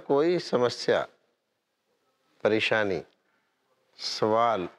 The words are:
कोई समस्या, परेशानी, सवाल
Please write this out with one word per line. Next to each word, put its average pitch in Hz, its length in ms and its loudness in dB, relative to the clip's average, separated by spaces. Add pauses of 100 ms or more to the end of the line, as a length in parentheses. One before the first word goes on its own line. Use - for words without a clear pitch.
कोई 160 380 2
समस्या, 120 640 0 (1400)
परेशानी, 107 580 0 (1000)
सवाल 110 680 0 (120)